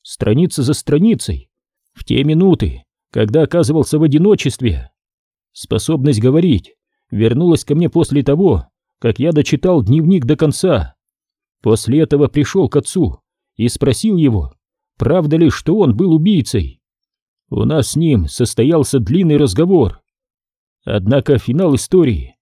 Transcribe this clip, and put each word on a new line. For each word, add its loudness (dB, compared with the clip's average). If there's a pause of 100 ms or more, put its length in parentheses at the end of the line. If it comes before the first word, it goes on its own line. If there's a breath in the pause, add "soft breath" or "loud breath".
страница -2
за 0
страницей, -2 (440)
в -18
те -2
минуты, 0 (280)
когда 0
оказывался 0
в 2
одиночестве. 0 (640)
Способность -2
говорить 0 (360)
вернулась 0
ко -2
мне 0
после 0
того, 0 (320)
как -2
я 0
дочитал 0
дневник 2
до 2
конца. -2 (640)
После 0
этого 2
пришел -2
к -2
отцу -4 (360)
и -2
спросил -2
его, 0 (440)
правда 0
ли, 4
что -2
он 2
был 2
убийцей. -2 (680)
У -2
нас -2
с -6
ним 0
состоялся 0
длинный 0
разговор. 0 (800)
Однако 0
финал 0
истории 0